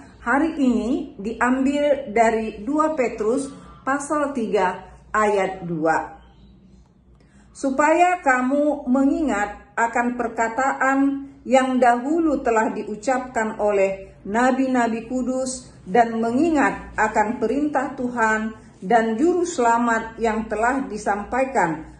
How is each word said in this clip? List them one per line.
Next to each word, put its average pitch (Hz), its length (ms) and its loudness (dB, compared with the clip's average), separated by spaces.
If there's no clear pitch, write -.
hari 285 400 0
ini 247 560 0
diambil 262 960 0
dari 220 560 2
dua 302 280 0
Petrus 240 520 -2
pasal 285 480 -2
tiga 190 640 -2
ayat 202 480 0
dua. 160 560 -2
"Supaya 330 640 2
kamu 277 680 0
mengingat 269 920 0
akan 240 400 0
perkataan 262 800 0
yang 262 320 4
dahulu 269 640 2
telah 226 320 2
diucapkan 214 880 -4
oleh 196 640 0
nabi-nabi 247 800 0
kudus 254 640 -4
dan 226 320 2
mengingat 254 800 0
akan 214 400 0
perintah 277 560 -2
Tuhan 220 560 -2
dan 226 320 2
juru 349 320 2
selamat 233 720 0
yang 220 320 -2
telah 240 360 0
disampaikan 208 1120 -2